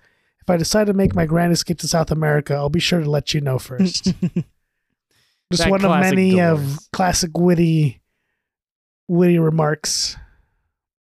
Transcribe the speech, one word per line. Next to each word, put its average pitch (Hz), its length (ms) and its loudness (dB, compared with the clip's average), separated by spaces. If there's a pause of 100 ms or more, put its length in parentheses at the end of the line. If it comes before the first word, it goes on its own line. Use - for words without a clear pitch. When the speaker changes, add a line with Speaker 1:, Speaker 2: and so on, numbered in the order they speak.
(400)
Speaker 1:
"If - 100 -4
I 180 60 2
decide 208 320 0
to 202 40 2
make 190 220 2
my 170 100 0
grand 170 280 0
escape 170 260 -2
to 151 100 -8
South 165 220 0
America, 151 440 0
I'll 143 140 -2
be 160 120 -2
sure 175 200 0
to 147 80 -4
let 147 240 -2
you 156 80 -2
know 131 180 -2
first." - 460 -4
Speaker 2:
<laughs> - 1500 -8
Speaker 1:
Just 170 100 0
Speaker 2:
That 165 80 2
Speaker 1:
one 196 140 2
of 185 40 4
Speaker 2:
classic 185 280 2
Speaker 1:
many 190 160 4
Speaker 2:
Dolores. 170 280 2 (140)
Speaker 1:
of 156 40 -8 (140)
classic 175 460 -2
witty, 165 640 2 (1040)
witty 175 320 2
remarks. 160 760 -2 (840)